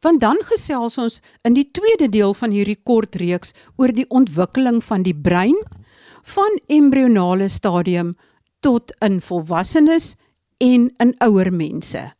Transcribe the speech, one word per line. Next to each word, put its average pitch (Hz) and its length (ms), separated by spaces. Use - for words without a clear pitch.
want 320 200
dan 247 220
gesels 254 560
ons 233 220
in 233 80
die 277 160
tweede 403 380
deel 202 260
van 226 160
hierdie 202 320
kort 226 320
reeks 175 400
oor 254 180
die 247 140
ontwikkeling 233 760
van 190 180
die 180 120
brein, 180 440
van 403 440
embrionale 240 840
stadium 175 640
tot 233 300
in 196 160
volwassenes 185 960
en 247 380
in 247 220
ouer 190 340
mense. 160 680